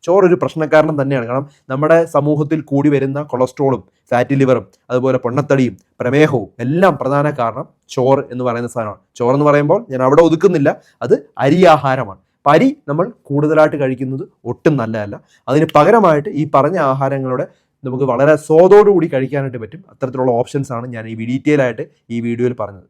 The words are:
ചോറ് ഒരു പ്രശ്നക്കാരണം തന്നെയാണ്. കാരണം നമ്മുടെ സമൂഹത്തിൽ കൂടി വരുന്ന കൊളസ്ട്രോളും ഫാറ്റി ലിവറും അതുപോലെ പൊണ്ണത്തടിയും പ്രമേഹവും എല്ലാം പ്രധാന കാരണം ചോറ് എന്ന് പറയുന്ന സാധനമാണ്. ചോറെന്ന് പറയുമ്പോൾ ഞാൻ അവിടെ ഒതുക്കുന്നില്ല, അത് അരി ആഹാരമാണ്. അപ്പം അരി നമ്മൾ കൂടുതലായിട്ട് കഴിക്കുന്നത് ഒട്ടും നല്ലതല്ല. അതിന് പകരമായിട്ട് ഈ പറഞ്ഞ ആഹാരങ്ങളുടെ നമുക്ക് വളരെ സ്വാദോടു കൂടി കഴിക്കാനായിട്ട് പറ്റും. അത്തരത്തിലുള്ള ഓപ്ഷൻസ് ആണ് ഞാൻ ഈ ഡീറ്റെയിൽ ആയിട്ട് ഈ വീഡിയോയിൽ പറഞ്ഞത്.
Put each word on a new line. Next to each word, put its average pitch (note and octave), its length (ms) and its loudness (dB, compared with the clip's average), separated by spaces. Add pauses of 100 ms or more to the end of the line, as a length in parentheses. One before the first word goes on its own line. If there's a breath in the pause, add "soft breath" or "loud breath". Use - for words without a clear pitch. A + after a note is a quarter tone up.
ചോറ് F#3 220 4
ഒരു F3 140 2
പ്രശ്നക്കാരണം D#3 580 0
തന്നെയാണ്. C3+ 300 -4
കാരണം C3+ 160 -4 (260 soft breath)
നമ്മുടെ D#3 260 2 (160)
സമൂഹത്തിൽ D3 460 0 (100)
കൂടി C#3+ 240 0
വരുന്ന C3+ 280 -2 (100)
കൊളസ്ട്രോളും B2+ 500 -2 (280)
ഫാറ്റി B2 300 0
ലിവറും B2+ 260 0 (240)
അതുപോലെ B2+ 340 0
പൊണ്ണത്തടിയും C3 520 -2 (240)
പ്രമേഹവും C3 480 0 (160)
എല്ലാം E3 360 0
പ്രധാന C#3+ 300 -2 (100)
കാരണം A#2 260 -6 (280)
ചോറ് C3+ 380 2
എന്ന് B2 160 -8
പറയുന്ന A#2+ 260 -6
സാധനമാണ്. G#2+ 260 -8 (180)
ചോറെന്ന് C3+ 320 0
പറയുമ്പോൾ D3 420 0
ഞാൻ B2+ 160 -2
അവിടെ D3 200 6
ഒതുക്കുന്നില്ല, D#3+ 480 0 (280 soft breath)
അത് D3+ 120 2 (280)
അരി D#3+ 160 2 (140)
ആഹാരമാണ്. C3 460 -4 (200)
അപ്പം C#3+ 160 2
അരി C4+ 200 0 (140)
നമ്മൾ F3+ 220 -4 (160)
കൂടുതലായിട്ട് D3+ 560 0
കഴിക്കുന്നത് C3 400 -6 (260)
ഒട്ടും D3 320 0
നല്ലതല്ല. A2 340 -8 (320)
അതിന് D#3 280 0
പകരമായിട്ട് D#3 520 4 (140)
ഈ D#3 140 -6
പറഞ്ഞ D3+ 220 0 (120)
ആഹാരങ്ങളുടെ C3+ 560 -4 (400)
നമുക്ക് C3 240 -4
വളരെ C#3 240 4 (100)
സ്വാദോടു F#3+ 500 6
കൂടി E3 200 0
കഴിക്കാനായിട്ട് C3 480 -4
പറ്റും. A2 180 -18 (120)
അത്തരത്തിലുള്ള B2+ 480 -4
ഓപ്ഷൻസ് C3+ 360 -6
ആണ് A#2+ 180 -10
ഞാൻ A2+ 180 -12
ഈ - 20 -10 (160)
ഡീറ്റെയിൽ C#3 340 0
ആയിട്ട് A2+ 200 -6 (300)
ഈ A#2 120 -4
വീഡിയോയിൽ A#2+ 360 -2
പറഞ്ഞത്. G2 280 -14